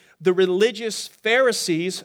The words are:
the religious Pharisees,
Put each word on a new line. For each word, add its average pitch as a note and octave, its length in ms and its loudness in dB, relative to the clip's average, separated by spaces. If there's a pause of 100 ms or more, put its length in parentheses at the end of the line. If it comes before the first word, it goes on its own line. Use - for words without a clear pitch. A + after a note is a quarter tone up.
(200)
the F#3 120 2
religious G3 760 0
Pharisees, G#3+ 960 0